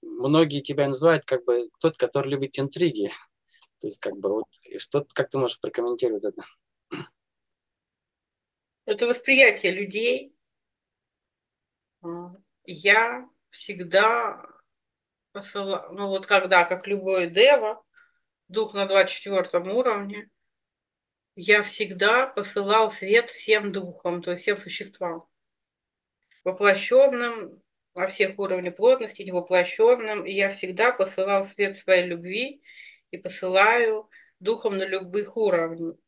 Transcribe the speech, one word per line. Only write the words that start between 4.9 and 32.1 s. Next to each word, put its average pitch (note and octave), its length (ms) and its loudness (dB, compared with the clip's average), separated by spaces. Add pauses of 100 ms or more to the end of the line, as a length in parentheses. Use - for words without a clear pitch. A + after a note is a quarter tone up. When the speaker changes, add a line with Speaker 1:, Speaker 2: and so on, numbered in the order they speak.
Speaker 1:
как - 160 -2
ты - 100 -6
можешь B2+ 220 -2
прокомментировать A#2 640 -4
это? G2 160 -8 (2500)
Speaker 2:
Это G#3+ 220 -2
восприятие A#3+ 680 4
людей. G#3+ 600 -4 (1700)
А, F3 60 -14 (580)
я A3 600 0 (220)
всегда G3+ 960 0 (880)
посыла-, G3 580 -8
ну, G3 180 -6
вот F#3+ 180 -4
когда, F#3 380 4
как F#3 220 -6
любой F#3 420 -2
дева, A3 540 4 (680)
дух G#3 240 -4
на G3 140 -2
двадцать G3 300 4
четвертом F#3 520 -2
уровне, G#3 600 -2 (1080)
я G#3 280 2
всегда G#3 640 0
посылал G#3+ 640 0
свет G#3+ 400 0
всем G#3 400 0
духам, F3 500 -6
то F3 100 -6
есть F3 120 -6
всем G#3 140 0
существам, F3 680 -10 (1160)
воплощенным A3+ 1160 2 (340)
на F3+ 120 -2
всех F#3+ 320 -2
уровнях F3+ 360 -4
плотности, A#3 480 2
невоплощенным. F#3 1000 0
И F#3+ 80 -10
я G3 160 0
всегда G3 420 -2
посылал G3 540 -2
свет G3 320 -4
своей F3+ 280 4
любви F#3 560 -8 (500)